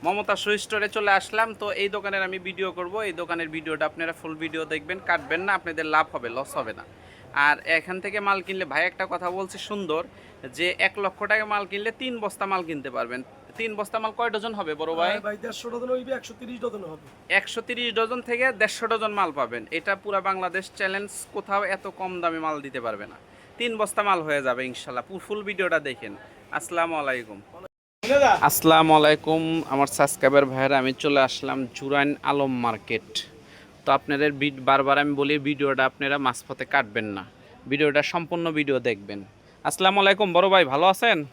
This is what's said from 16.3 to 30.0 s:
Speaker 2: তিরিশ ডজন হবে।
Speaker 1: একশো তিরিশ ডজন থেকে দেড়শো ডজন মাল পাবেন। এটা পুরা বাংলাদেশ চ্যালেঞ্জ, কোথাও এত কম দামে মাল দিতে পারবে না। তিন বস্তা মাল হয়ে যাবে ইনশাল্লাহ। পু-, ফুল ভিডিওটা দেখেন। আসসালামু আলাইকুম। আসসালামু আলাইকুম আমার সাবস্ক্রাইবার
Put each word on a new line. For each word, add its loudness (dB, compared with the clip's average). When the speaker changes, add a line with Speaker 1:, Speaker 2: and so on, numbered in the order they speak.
Speaker 2:
তিরিশ -12
ডজন -6
হবে। -18
Speaker 1:
একশো -4
তিরিশ -2
ডজন 0
থেকে 2
দেড়শো 0
ডজন 0
মাল 2
পাবেন। -2
এটা -2
পুরা -2
বাংলাদেশ -4
চ্যালেঞ্জ, -4
কোথাও -2
এত -12
কম -6
দামে 0
মাল -2
দিতে -8
পারবে -6
না। -20
তিন -2
বস্তা -2
মাল 4
হয়ে 0
যাবে 0
ইনশাল্লাহ। -8
পু-, -12
ফুল -6
ভিডিওটা 0
দেখেন। -10
আসসালামু -2
আলাইকুম। -4
আসসালামু 8
আলাইকুম 4
আমার 4
সাবস্ক্রাইবার 6